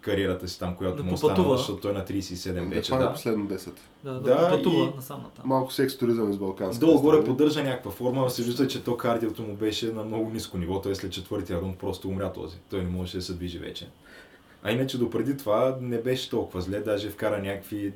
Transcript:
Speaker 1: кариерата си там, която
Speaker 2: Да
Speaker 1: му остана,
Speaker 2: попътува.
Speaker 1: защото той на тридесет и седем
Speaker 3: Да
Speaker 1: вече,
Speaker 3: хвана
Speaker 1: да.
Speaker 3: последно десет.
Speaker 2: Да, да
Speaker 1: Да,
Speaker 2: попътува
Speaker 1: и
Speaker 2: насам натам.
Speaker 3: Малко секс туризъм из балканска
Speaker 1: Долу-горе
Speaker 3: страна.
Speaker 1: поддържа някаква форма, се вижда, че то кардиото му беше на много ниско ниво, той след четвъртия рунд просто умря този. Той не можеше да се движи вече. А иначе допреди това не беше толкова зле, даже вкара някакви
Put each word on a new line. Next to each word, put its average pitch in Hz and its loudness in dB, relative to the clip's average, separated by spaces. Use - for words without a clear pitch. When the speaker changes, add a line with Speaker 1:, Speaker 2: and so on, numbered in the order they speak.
Speaker 1:
кариерата 92 0
си - -10
там, 90 -4
която 90 -2
Speaker 2:
Да - -4
Speaker 1:
му 90 0
остана, 151 2
Speaker 2:
попътува. 147 6
Speaker 1:
защото 117 -2
той 101 -2
на 95 -4
тридесет 95 -4
и 90 -6
седем 90 -4
Speaker 3:
Да - -2
Speaker 1:
вече, 107 0
Speaker 3:
хвана 131 4
Speaker 1:
да. 113 0
Speaker 3:
последно 107 0
десет. 92 -6
Speaker 2:
Да, 135 -8
да 131 -6
Speaker 1:
Да, 165 4
Speaker 2:
попътува 165 4
Speaker 1:
и - -4
Speaker 2:
насам 139 -10
натам. - -16
Speaker 3:
Малко 131 2
секс 135 2
туризъм 113 2
из 98 0
балканска 98 0
Speaker 1:
Долу-горе 156 8
Speaker 3:
страна. 110 6
Speaker 1:
поддържа 147 4
някаква 123 -2
форма, 123 0
се 120 -2
вижда, 123 2
че 131 -4
то 120 -2
кардиото 113 0
му 104 -6
беше 107 0
на 110 -6
много 110 -2
ниско 107 -6
ниво, 92 -2
той 98 -2
след 92 -6
четвъртия 95 -4
рунд 95 -4
просто 95 -6
умря 95 -2
този. 82 -10
Той 95 -2
не 87 -2
можеше 90 -4
да 90 -4
се 92 -6
движи 85 -6
вече. - -10
А 104 0
иначе 131 0
допреди 123 0
това 131 2
не 120 -2
беше 127 -2
толкова 98 -2
зле, 95 -2
даже 104 -2
вкара 104 -2
някакви 101 -6